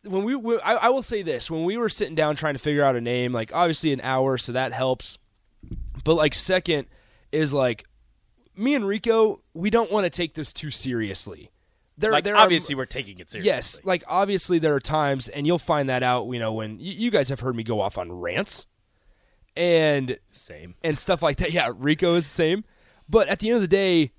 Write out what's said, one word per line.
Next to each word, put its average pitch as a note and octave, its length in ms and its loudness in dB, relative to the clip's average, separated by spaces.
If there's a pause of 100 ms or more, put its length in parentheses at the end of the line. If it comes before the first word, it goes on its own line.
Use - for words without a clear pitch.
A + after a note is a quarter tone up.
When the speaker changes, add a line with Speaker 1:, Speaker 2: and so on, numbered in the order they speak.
Speaker 1:
when F#3+ 200 -2
we, C4 120 0
we, A#3 240 0
I, G3 140 2
I A#3 160 2
will C4 120 0
say G#3 200 -4
this. D3+ 280 -4
When D#3+ 140 -2
we G3+ 120 -2
were A#3 120 0
sitting E3 260 -4
down D3+ 220 2
trying D3+ 180 -2
to B2+ 60 -8
figure D3 220 2
out C3+ 140 6
a A#2+ 40 0
name, B2 320 0
like, A2+ 220 -4
obviously E3 380 2
an C3 100 -2
hour, C3 360 2
so B2 140 -6
that B2+ 200 -2
helps. B2+ 460 -4 (880)
But, D#3+ 100 4
like, D3+ 200 2
second F3 520 0 (460)
is, D3 200 0
like, B2+ 320 0 (720)
me C4 180 0
and A3 120 0
Rico, A3 540 2 (140)
we F3 160 -2
don't A3 200 2
wanna G3 200 2
take F3 240 -6
this D3+ 180 -8
too D3+ 180 -10
seriously. G#2+ 800 -6 (480)
There, G#3+ 140 0
Speaker 2:
Like, D#3 120 2
Speaker 1:
there G3+ 120 2
Speaker 2:
obviously F3 380 6
Speaker 1:
are, C3 40 -4
Speaker 2:
we're B2+ 80 -4
taking G2 320 -12
it F2+ 100 -20
seriously. G2 200 -6
Speaker 1:
yes, - 360 -2
like, F#3 220 -2
obviously F#3 520 0
there D3+ 160 2
are C3+ 60 0
times, C#3+ 480 -2
and C#3+ 180 -4
you'll E3+ 120 2
find D3 300 0
that B2+ 140 0
out, B2 280 0
you B2 80 -6
know, A2 140 -2
when A2 260 -6
y-, - 60 -16
you G3+ 260 -4
guys C#3+ 200 4
have C3+ 100 -6
heard B2 160 -4
me A2+ 80 -6
go A2 160 -2
off G2 180 -2
on E2+ 140 -8
rants F2 540 -6 (880)
and D#3 640 2 (140)
Speaker 2:
Same. - 500 -18
Speaker 1:
and D#3 160 -2
stuff F3 240 -2
like D3 160 2
that. E3 140 -2
Yeah, C3 220 0
Rico D#3 400 2
is E3+ 100 2
the C#3+ 100 -10
same. F3 300 0 (440)
But F#3+ 200 4
at F3+ 100 0
the G#3+ 100 -4
end A#3+ 80 4
of G#3+ 60 4
the F3+ 60 0
day F3+ 500 4